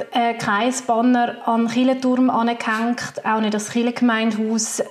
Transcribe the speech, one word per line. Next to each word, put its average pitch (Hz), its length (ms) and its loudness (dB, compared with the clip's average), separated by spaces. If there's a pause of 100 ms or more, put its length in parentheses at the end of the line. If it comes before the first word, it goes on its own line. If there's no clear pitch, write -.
(120)
äh, 233 220 0
kein 233 380 0 (140)
Banner 240 500 2 (100)
an 233 200 2
den - 20 0
Kirchenturm 254 640 2
angehängt, 233 920 -2
auch 220 160 0
nicht 214 140 0
das 214 160 -4
Kirchengemeindehaus 226 1200 0